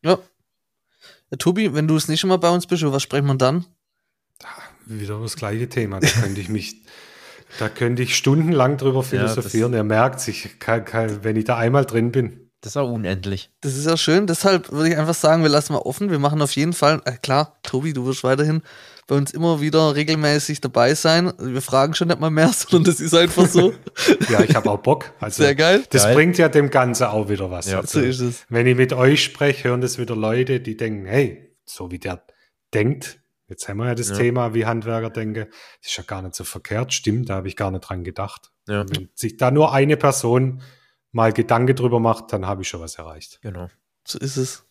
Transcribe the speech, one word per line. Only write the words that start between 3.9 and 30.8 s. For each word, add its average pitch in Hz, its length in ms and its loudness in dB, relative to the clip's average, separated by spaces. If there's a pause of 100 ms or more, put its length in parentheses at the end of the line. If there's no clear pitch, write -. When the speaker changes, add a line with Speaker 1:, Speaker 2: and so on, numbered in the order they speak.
Speaker 2:
Ah, - 20 -18 (400)
wieder 107 340 -8
das 113 160 -8
gleiche 113 320 -4
Thema. 101 300 -4
Da - 100 0
könnte 104 320 -2
ich 90 80 -10
mich, 104 360 -8 (340)
<laughs> - 400 -20
da 110 100 -2
könnte 120 360 -2
ich 123 120 -2
stundenlang 143 600 2
drüber 131 240 0
Speaker 3:
Ja, - 20 -2
Speaker 2:
philosophieren. 113 680 0
Speaker 3:
das 117 80 0
Speaker 2:
Ihr 107 40 0
merkt, 113 440 0
ich - 320 -12
kann, 113 240 -2
kann, 107 400 -4
wenn 110 100 0
ich 110 100 0
da 120 120 0
einmal 123 280 2
drin 117 280 0
bin. 123 300 -2 (200)
Speaker 3:
Das 107 100 -14
ist - 60 -6
auch 131 120 -2
unendlich. 95 600 -6 (100)
Speaker 1:
Das 135 160 -6
ist 143 100 -4
ja 165 100 2
schön. 170 300 2
Deshalb 180 460 0
würde 156 160 0
ich 165 80 2
einfach 156 180 0
sagen, 160 280 4
wir 156 80 4
lassen 147 240 2
mal - 60 0
offen. 196 300 -4
Wir 156 80 0
machen 143 240 0
auf 139 140 0
jeden 156 160 0
Fall, 151 320 2
äh, 123 80 -4
klar, 139 500 -2
Tobi, 147 300 -4
du 127 140 -4
wirst 131 180 -4
weiterhin 151 380 2 (440)
bei 139 80 -2
uns 139 180 0
immer 160 280 0
wieder 151 340 2
regelmäßig 151 680 0
dabei 120 320 2
sein. 170 440 2
Wir 131 240 -6
fragen 139 320 0
schon 170 140 -2
nicht 175 100 0
mal 156 120 0
mehr, 156 180 4
<laughs> 247 40 2
sondern - 400 2
das - 80 -4
ist 160 140 -2
einfach 175 320 4
so. 180 260 4 (300)
Speaker 2:
<laughs> - 280 2
Ja, 110 120 4
ich 127 140 4
hab 113 100 0
auch 104 120 0
Bock. - 420 0
Also, 107 240 0
Speaker 1:
Sehr 143 100 4
geil. 170 360 4
Speaker 2:
das 107 140 4
Speaker 3:
Geil. 113 100 4
Speaker 2:
bringt 170 240 4
ja 160 100 6
dem 143 220 4
Ganzen 127 340 2
auch 107 240 -2
wieder 95 220 -4
was. 90 200 -8
Speaker 3:
Ja. 95 100 0
Speaker 2:
Also, - 200 -2
Speaker 1:
So 127 40 2
ist 127 160 -2
es. 120 280 -6
Speaker 2:
wenn 120 180 2
ich 127 100 4
mit 127 160 4
euch 131 300 4
spreche, - 460 -2
hören 123 140 -2
das 123 160 -4
wieder 117 180 -6
Leute, 123 420 0
die 113 180 -8
denken, 107 300 -6